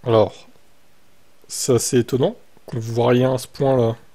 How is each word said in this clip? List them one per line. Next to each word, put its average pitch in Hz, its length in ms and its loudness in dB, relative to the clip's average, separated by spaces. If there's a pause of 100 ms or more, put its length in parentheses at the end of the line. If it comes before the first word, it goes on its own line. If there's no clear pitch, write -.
Alors, 110 440 0 (1000)
c'est - 260 -4
assez 120 260 0
étonnant 120 360 -2 (300)
qu'on - 120 -12
ne 113 40 -8
voit 117 280 -2
rien 127 240 2
à 131 40 -4
ce - 100 -10
point-là. 127 480 0 (200)